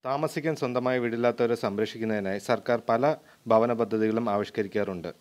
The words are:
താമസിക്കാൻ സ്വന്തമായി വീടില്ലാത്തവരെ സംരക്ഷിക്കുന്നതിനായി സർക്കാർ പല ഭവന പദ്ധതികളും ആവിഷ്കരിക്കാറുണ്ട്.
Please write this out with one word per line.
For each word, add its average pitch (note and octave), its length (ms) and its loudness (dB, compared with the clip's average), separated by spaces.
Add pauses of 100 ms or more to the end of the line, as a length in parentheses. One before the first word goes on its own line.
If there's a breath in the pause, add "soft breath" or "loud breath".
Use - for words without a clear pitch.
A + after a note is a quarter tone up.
താമസിക്കാൻ D3+ 500 -2
സ്വന്തമായി B2+ 440 0
വീടില്ലാത്തവരെ A#2+ 560 2
സംരക്ഷിക്കുന്നതിനായി G#2+ 840 -2
സർക്കാർ A#2 400 0 (100)
പല A#2 140 2 (440 loud breath)
ഭവന A2+ 260 6
പദ്ധതികളും A2 560 0
ആവിഷ്കരിക്കാറുണ്ട്. G2 800 -2 (120)